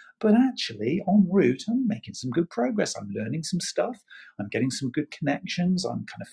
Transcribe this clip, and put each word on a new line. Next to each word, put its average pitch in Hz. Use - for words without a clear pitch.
but 214
actually, 214
en 190
route, 185
I'm 247
making -
some 127
good 170
progress. 233
I'm 101
learning 113
some 175
stuff. 190
I'm 104
getting 127
some 127
good -
connections. 175
I'm 117
kind -
of -